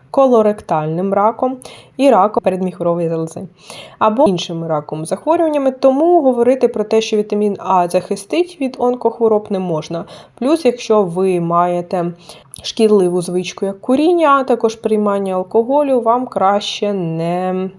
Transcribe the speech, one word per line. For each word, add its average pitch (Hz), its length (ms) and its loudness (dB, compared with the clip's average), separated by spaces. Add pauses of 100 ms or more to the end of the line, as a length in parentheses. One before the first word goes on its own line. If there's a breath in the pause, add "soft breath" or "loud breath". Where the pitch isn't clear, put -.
(100)
колоректальним 196 1040 0
раком 233 420 0 (400 loud breath)
і 277 140 4
раком 208 320 4
передміхорової 180 680 -2
залози 160 340 -6 (560 loud breath)
або 220 260 2
іншими 170 440 -2
раковими 156 380 -6
захворюваннями. 302 640 0
Тому 285 520 4
говорити 247 460 2
про 214 160 -2
те, 220 160 2
що 220 160 -2
вітамін 208 420 0
А 180 300 2
захистить 202 720 -4
від 262 180 -4
онкохвороб, 226 720 0
не 196 80 -2
можна. 170 460 -6 (340 loud breath)
Плюс, 311 260 0
якщо 233 380 2
ви 180 380 0
маєте 175 720 0 (500 loud breath)
шкідливу 185 600 2
звичку, 175 440 -6
як 196 140 -6
куріння, 294 600 2
а 262 40 -2
також 233 320 0
приймання 202 580 -2
алкоголю, 247 640 0
вам 240 260 0
краще 208 640 -2
не 180 880 -4